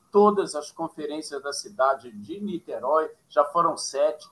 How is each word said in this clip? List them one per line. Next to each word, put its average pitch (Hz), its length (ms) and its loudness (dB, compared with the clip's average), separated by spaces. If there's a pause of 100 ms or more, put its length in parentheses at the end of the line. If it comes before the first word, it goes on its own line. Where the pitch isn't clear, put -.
(120)
todas 202 440 4
as 147 160 -8
conferências 151 720 -8
da 143 80 -6
cidade 127 600 -2
de 107 280 -12
Niterói, 156 680 -2 (200)
já 147 140 4
foram 165 340 2
sete, - 540 -2